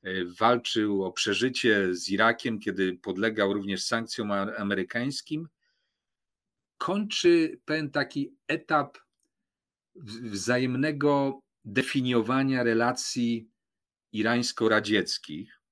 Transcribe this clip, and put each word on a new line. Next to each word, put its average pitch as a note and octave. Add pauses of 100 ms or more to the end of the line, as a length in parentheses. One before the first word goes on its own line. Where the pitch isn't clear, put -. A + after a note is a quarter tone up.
e, F#2
walczył G#2+
o F2+
przeżycie G#2
z F2
Irakiem, A2
kiedy F#2+
podlegał G2+
również G2
sankcjom A2+
a-, G2+
amerykańskim, A#2 (1300)
kończy F3
pewien D#3
taki C#3+ (140)
etap D#3 (960)
w-, A2+
wzajemnego C3 (240)
definiowania B2+
relacji A#2 (600)
irańsko-radzieckich G#2+ (120)